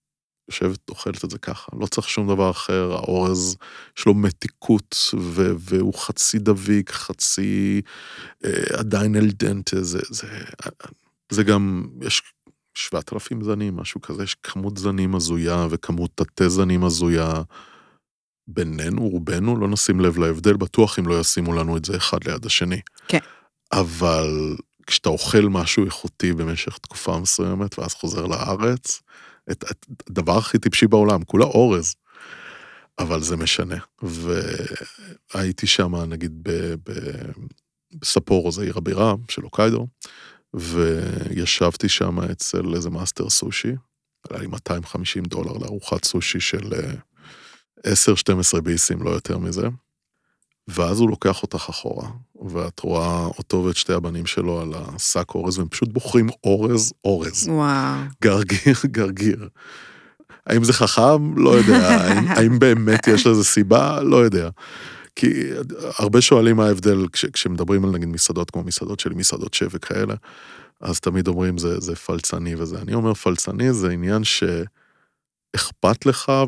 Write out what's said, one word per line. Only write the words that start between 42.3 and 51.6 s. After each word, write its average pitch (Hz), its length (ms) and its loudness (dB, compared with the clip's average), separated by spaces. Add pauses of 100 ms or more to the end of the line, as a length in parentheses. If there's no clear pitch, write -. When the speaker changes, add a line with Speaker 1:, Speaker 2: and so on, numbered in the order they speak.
Speaker 1:
איזה 87 160 -4
מאסטר 87 400 -6
סושי, - 420 -2 (580)
עלה - 100 -10
לי 98 60 -8
מאתיים 87 380 -6
חמישים 90 400 -6
דולר 85 280 -6
לארוחת - 520 -6
סושי - 360 -2
של, 104 340 -4
אה, - 180 -6 (920)
עשר, 98 300 4
שתים 92 240 2
עשרה 87 220 2
ביסים, 85 420 0
לא 85 80 -2
יותר 85 280 -4
מזה. 90 300 -4 (1000)
ואז 90 320 0
הוא 117 100 6
לוקח 98 320 0
אותך - 280 -8